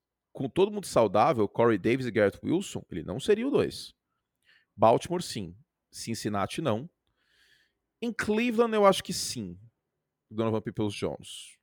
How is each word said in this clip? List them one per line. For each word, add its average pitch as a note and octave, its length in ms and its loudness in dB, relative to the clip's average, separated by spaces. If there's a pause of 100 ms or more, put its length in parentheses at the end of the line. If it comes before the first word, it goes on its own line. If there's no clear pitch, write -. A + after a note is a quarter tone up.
(340)
com B2+ 160 -6
todo G3 240 2
mundo G#3 120 -8
saudável, A2 640 4
Corey A#2 300 4
Davis B2 280 0
e A#2 40 -4
Garrett G2+ 340 2
Wilson, D#3+ 460 -2
ele D#2+ 140 -8
não F#2 160 -6
seria G#3+ 260 2
o C#4+ 60 -2
dois. - 420 -2 (840)
Baltimore, C3+ 460 2
sim. F#2 340 -10 (360)
Cincinnati, G#2+ 680 -4
não. C3+ 300 -2 (1120)
Em A#3 100 -4
Cleveland, A3+ 640 0
eu G#3 100 4
acho G3 200 6
que G3 80 -8
sim. F#2+ 440 -8 (720)
Donovan A2 320 -2
Peoples-Jones. - 1040 -6